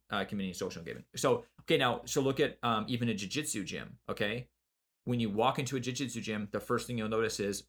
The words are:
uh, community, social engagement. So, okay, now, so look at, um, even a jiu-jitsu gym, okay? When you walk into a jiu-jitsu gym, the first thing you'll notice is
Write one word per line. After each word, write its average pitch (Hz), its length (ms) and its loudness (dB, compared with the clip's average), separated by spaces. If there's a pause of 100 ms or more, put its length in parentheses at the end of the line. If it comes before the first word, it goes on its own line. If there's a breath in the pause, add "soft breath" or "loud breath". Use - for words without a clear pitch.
uh, 101 160 0
community, 95 300 -4
social 90 260 -4
engagement. 71 260 -10 (100)
So, 127 280 4 (180)
okay, 165 140 4
now, 127 280 2
so - 160 0
look 131 200 2
at, 127 220 0
um, 110 260 2
even 120 200 0
a 110 60 0
jiu-jitsu 101 500 -4
gym, 85 340 -8 (100)
okay? 110 400 -2 (560)
When 123 140 0
you 113 120 2
walk 120 280 4
into 135 180 -2
a 127 40 -2
jiu-jitsu 123 400 -4
gym, 107 320 -4
the 104 80 -2
first 120 260 0
thing 123 100 -4
you'll 107 120 0
notice 110 320 0
is 101 280 -2